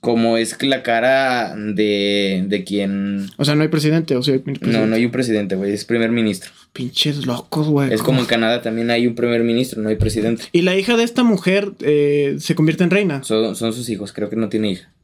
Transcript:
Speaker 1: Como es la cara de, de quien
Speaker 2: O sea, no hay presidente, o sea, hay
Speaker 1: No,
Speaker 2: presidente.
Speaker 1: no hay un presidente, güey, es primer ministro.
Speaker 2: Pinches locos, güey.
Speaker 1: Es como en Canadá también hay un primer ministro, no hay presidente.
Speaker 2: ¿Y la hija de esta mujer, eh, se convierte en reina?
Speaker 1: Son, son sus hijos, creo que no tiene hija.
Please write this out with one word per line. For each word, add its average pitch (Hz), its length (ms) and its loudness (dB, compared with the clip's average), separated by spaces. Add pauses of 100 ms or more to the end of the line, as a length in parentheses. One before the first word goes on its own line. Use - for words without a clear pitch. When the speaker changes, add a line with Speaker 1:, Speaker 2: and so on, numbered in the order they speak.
Speaker 1:
Como 117 380 2
es 113 240 -2
la 131 200 0
cara 120 720 0
de, 101 920 0
de 98 160 -2
quien 98 640 -4 (100)
Speaker 2:
O 147 80 -2
sea, 147 100 2
no 151 80 4
hay 156 60 2
presidente, 156 480 0
o 123 60 -2
sea, 139 100 0
hay 131 80 2
Speaker 1:
No, - 40 -16 (100)
Speaker 2:
presidente. 113 320 0
Speaker 1:
no 110 100 0
hay 117 80 2
un 117 60 0
presidente, 107 460 -2
güey, 98 180 -2
es 101 100 -6
primer 113 260 0
ministro. 110 400 -2 (220)
Speaker 2:
Pinches 135 540 -4
locos, 131 420 -2
güey. 139 240 2
Speaker 1:
Es 107 80 0
como 127 200 2
en 120 60 0
Canadá 117 360 0
también 117 280 -2
hay 120 160 2
un 117 80 0
primer 117 280 0
ministro, 117 400 0
no 107 80 0
hay 107 60 2
presidente. 110 560 0
Speaker 2:
¿Y 170 100 4
la 180 120 2
hija 196 220 0
de 233 80 4
esta 233 180 0
mujer, 202 500 2 (100)
eh, 143 560 2
se 160 160 -2
convierte 160 300 2
en 170 60 2
reina? 175 340 0
Speaker 1:
Son, 110 300 0
son 113 200 -2
sus 120 160 -8
hijos, 101 240 -8
creo 104 160 -6
que 110 60 -4
no 110 120 -2
tiene 107 220 -2
hija. - 200 -8 (140)